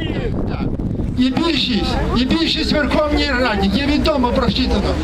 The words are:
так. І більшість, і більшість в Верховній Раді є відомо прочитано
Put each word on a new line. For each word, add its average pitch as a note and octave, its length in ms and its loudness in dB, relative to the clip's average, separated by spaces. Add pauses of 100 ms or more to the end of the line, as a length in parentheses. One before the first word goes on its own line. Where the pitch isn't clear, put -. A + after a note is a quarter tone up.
(480)
так. - 120 -4 (580)
І C4 140 2 (140)
більшість, B3+ 500 0 (200)
і A#3+ 80 2
більшість D#4 480 0
в - 20 2
Верховній D4 560 0 (100)
Раді G#3 340 2
є C#4+ 120 0
відомо C#4+ 420 2
прочитано A#3 540 2 (220)